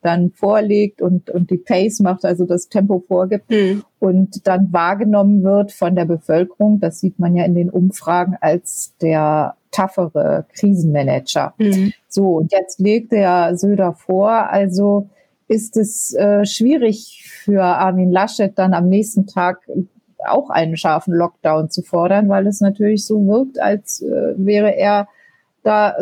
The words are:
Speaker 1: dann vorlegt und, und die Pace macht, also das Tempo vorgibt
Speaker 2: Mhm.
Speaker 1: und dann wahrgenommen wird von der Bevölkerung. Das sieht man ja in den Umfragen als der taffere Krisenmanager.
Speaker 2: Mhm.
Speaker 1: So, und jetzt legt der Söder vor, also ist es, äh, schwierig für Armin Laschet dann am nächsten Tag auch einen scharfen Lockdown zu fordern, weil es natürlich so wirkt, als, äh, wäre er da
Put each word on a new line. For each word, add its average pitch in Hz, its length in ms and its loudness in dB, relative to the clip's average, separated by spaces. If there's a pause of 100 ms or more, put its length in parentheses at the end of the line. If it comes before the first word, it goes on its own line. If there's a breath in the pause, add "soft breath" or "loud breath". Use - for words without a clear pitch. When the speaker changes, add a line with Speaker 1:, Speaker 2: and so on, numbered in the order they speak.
Speaker 1:
dann 175 300 0
vorlegt 208 680 0
und, 180 280 -2
und 180 220 -2
die 180 60 -2
Pace 202 420 -2
macht, 185 260 0
also 180 200 0
das 175 240 -4
Tempo 196 380 0
vorgibt 185 440 -2
Speaker 2:
Mhm. 202 320 0 (160)
Speaker 1:
und 190 480 0
dann 185 260 0
wahrgenommen 202 720 2
wird 202 280 2
von 180 240 -2
der 175 100 0
Bevölkerung. 180 760 0
Das 165 200 -4
sieht 185 200 -4
man 175 160 2
ja 175 100 0
in 175 80 2
den 175 160 0
Umfragen 180 720 0
als - 580 -4
der 156 560 0 (140)
taffere 165 880 -2
Krisenmanager. 147 1040 0
Speaker 2:
Mhm. 202 340 0 (140)
Speaker 1:
So, 190 300 0
und 160 140 -2
jetzt 190 280 -4
legt 214 320 0
der 185 440 2
Söder 190 380 0
vor, 190 380 0
also 202 760 0 (400 soft breath)
ist 220 300 -2
es, - 380 -4
äh, 202 300 2
schwierig 226 840 -2
für 202 300 0
Armin 180 500 2
Laschet 196 460 -2
dann 185 160 2
am 175 160 2
nächsten 202 380 0
Tag 180 400 -4 (580)
auch 233 240 -2
einen 165 280 -2
scharfen 160 360 -2
Lockdown 160 560 0
zu - 140 -8
fordern, 190 440 0
weil 196 200 2
es 202 120 -4
natürlich 208 460 0
so 208 220 2
wirkt, 262 340 0
als, 202 400 -4
äh, - 340 -2
wäre 208 400 2
er 202 320 0 (540 soft breath)
da 208 400 0